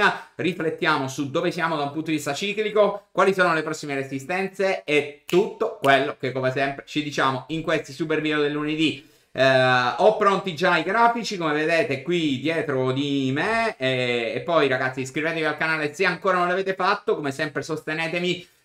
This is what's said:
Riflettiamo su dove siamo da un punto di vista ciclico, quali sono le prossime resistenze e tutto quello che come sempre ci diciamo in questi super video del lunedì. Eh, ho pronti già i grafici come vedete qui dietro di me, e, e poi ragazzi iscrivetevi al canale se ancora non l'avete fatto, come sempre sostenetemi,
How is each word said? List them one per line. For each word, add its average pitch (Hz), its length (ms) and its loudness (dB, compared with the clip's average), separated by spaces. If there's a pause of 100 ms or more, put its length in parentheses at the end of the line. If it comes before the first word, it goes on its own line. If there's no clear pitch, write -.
(340)
Riflettiamo 160 760 0
su 135 220 -6
dove 170 200 0
siamo 165 280 -2
da 143 60 -2
un 139 80 -6
punto 156 180 -6
di 156 60 0
vista 143 180 -4
ciclico, 202 760 0
quali 190 220 2
sono 175 220 4
le 156 80 0
prossime 156 320 -6
resistenze 180 880 -4
e 147 400 0
tutto - 560 0
quello 139 400 2
che 127 120 -4
come 131 180 0
sempre 139 360 -4
ci 151 160 -4
diciamo 135 460 -2
in 160 140 -6
questi 156 320 -2
super 156 260 -2
video 151 220 0
del 147 100 0
lunedì. 151 560 -2 (260)
Eh, 127 600 4
ho 208 220 4
pronti 196 360 2
già 175 220 2
i 156 60 2
grafici 220 560 0
come 156 160 0
vedete 156 480 0
qui 160 360 0
dietro 131 540 0
di 139 400 0
me, 214 460 -2
e, 123 560 0
e 123 80 -2
poi 156 260 2
ragazzi 131 320 -2
iscrivetevi 156 460 -2
al 151 100 -2
canale 160 380 -2
se 196 100 -2
ancora 185 320 0
non 175 120 2
l'avete 190 260 0
fatto, 202 420 0
come 143 160 -4
sempre 147 300 -4
sostenetemi, 165 840 -4 (180)